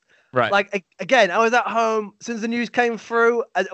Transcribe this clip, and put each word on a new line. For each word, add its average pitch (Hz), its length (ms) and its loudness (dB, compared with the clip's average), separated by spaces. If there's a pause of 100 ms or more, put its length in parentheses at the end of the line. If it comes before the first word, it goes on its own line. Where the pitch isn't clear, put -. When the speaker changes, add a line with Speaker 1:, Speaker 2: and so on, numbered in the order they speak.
(320)
Speaker 1:
Right. 117 200 2
Speaker 2:
Like, 101 220 0
a-, - 280 -8
again, 202 280 4
I 185 80 -2
was 226 160 2
at 220 120 2
home 220 540 -2
since 226 220 -10
the 233 60 -4
news 233 200 -4
came 233 300 -2
through. 233 460 0 (100)
Uh, 190 200 -2